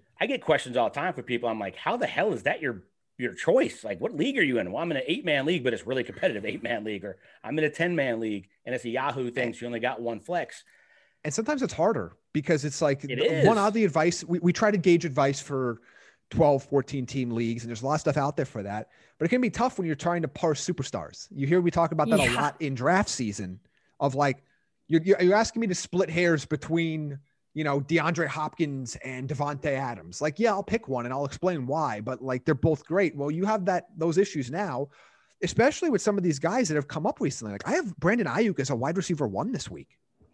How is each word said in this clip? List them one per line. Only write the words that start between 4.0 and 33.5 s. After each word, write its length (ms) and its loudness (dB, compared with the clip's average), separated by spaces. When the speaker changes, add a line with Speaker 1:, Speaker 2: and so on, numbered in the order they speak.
Speaker 1:
league 220 0
are 60 4
you 160 2
in?" 120 -4
"Well, 120 -4
I'm 80 -4
in 60 -2
an 100 -4
eight-man 400 0
league, 160 0
but 100 0
it's 140 -8
really 160 -2
competitive 420 -4
<laughs> 60 -4
eight-man 320 -4
league." 200 -8
Or, 140 -10
"I'm 140 -6
in 60 0
a 80 2
ten-man 480 -2
league, 300 -6
and 80 -4
it's 100 -8
a 40 -6
Yahoo 420 -2
thing, 200 -2
so 100 -12
you 40 -8
only 140 -6
got 200 -2
one 200 -4
flex." 440 -6
Speaker 2:
And 100 -4
sometimes 300 -2
it's 100 -2
harder 420 0
because 320 2
it's 180 -4
like 200 2
Speaker 1:
It 140 -6
Speaker 2:
the, 60 2
Speaker 1:
is. 240 6
Speaker 2:
one 100 8
of 160 2
the 100 2
advice, 400 2
we, 140 0
we 160 4
try 160 2
to 80 2
gauge 280 4
advice 360 2
for 400 -4
twelve, 340 4
fourteen 420 0
team 260 -4
leagues, 320 -2
and 60 -8
there's 120 -8
a 40 -4
lot 100 0
of 40 0
stuff 160 2
out 220 0
there 80 0
for 180 -8
that. 260 -6
But 80 0
it 40 4
can 120 2
be 80 2
tough 280 0
when 80 -2
you're 100 -2
trying 260 -2
to 60 -2
parse 380 -2
superstars. 640 -6
You 160 -4
hear 160 4
we 100 2
talk 200 2
about 180 2
that 100 6
Speaker 3:
Yeah. 140 2
Speaker 2:
a 20 -2
lot 260 -2
in 120 -2
draft 360 2
season 500 -6
of, 160 0
like, 260 2
you're, 160 4
you're, 180 4
you're 140 6
asking 240 2
me 80 0
to 80 0
split 340 0
hairs 360 2
between, 760 -2
you 120 -2
know, 160 2
DeAndre 460 2
Hopkins 760 -4
and 240 -8
Davante 460 -2
Adams. 480 -6
Like, 180 -2
yeah, 120 4
I'll 120 0
pick 240 -2
one 160 -2
and 100 -4
I'll 120 -2
explain 420 -2
why, 320 0
but, 240 -6
like, 220 -4
they're 100 4
both 300 2
great. 280 2
Well, 160 -4
you 140 -2
have 220 0